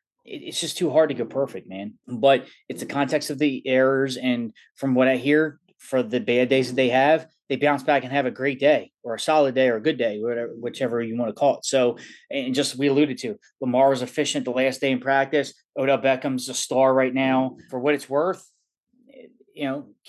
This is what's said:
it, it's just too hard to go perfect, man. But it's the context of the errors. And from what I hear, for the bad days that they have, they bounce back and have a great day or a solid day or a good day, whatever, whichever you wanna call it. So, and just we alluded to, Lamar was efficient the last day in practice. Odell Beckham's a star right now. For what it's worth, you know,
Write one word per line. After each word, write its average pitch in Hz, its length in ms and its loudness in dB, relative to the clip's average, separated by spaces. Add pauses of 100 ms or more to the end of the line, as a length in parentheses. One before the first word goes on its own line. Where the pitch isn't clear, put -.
(260)
it, - 180 -12
it's - 160 -8
just 165 180 -8
too 170 120 0
hard 156 200 4
to 135 60 -4
go 120 80 -4
perfect, 127 460 -6
man. 98 240 -10 (120)
But 127 420 2 (200)
it's - 140 -12
the 127 40 -8
context 139 440 -2
of 135 100 -8
the 139 260 -2
errors. 131 520 2
And 120 340 -2 (240)
from 135 180 -2
what 127 140 4
I 131 80 4
hear, 147 440 0 (180)
for - 240 -2
the 117 180 -2
bad 123 300 0
days 131 200 2
that 123 60 -6
they 131 140 2
have, 147 380 2 (200)
they 135 100 -4
bounce 143 260 0
back 143 200 2
and 127 80 -10
have 139 140 0
a 123 60 -2
great 131 280 -4
day 139 320 2 (120)
or 120 100 -6
a 110 60 -8
solid 151 340 2
day 131 160 4
or 117 60 2
a 107 60 -4
good 139 180 -2
day, 110 200 0
whatever, 117 400 -4
whichever 120 400 -4
you 113 160 -6
wanna 117 160 -4
call 143 260 2
it. - 80 -16
So, 123 340 0 (320)
and 131 240 -4
just 135 200 -2
we 139 120 0
alluded 135 320 2
to, 107 180 -8 (240)
Lamar 127 280 4
was 127 120 0
efficient 139 440 -4
the 127 60 -4
last 127 300 -2
day 139 80 0
in 127 100 0
practice. 135 540 0 (240)
Odell 135 220 2
Beckham's 131 500 -2
a 127 60 -10
star 131 360 2
right 131 220 2
now. 131 440 0 (120)
For 127 100 -8
what 143 140 2
it's 143 160 -4
worth, 160 400 -2 (1040)
you 151 120 -8
know, 135 240 -6 (200)